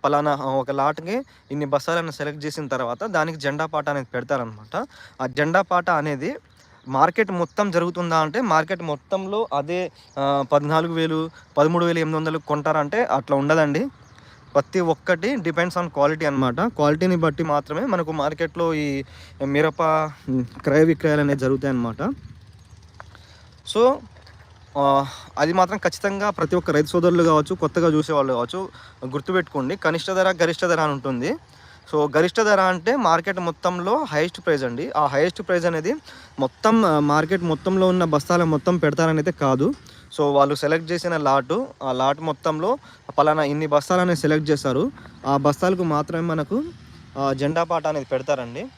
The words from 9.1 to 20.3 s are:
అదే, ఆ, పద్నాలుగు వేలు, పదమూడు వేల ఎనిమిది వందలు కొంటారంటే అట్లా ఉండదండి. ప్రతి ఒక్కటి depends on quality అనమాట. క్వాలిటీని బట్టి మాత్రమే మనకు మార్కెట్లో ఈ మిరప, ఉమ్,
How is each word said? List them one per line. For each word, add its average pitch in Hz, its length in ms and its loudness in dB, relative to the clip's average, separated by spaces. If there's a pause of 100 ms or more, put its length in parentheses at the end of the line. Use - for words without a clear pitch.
అదే, 170 380 -4 (280)
ఆ, 139 320 0
పద్నాలుగు 160 420 2
వేలు, 160 360 -2 (280)
పదమూడు 170 280 4
వేల 170 120 2
ఎనిమిది 160 200 0
వందలు 160 200 -2
కొంటారంటే 151 680 0
అట్లా 139 320 0
ఉండదండి. 151 500 2 (680)
ప్రతి 143 240 0
ఒక్కటి 175 560 0
depends 170 380 -2
on 175 120 -2
quality 156 420 0
అనమాట. 131 340 0
క్వాలిటీని 170 540 2
బట్టి 160 280 0
మాత్రమే 151 420 -2
మనకు 175 260 -2
మార్కెట్లో 160 640 -2
ఈ 143 300 -2 (400)
మిరప, 147 380 0
ఉమ్, 151 640 -2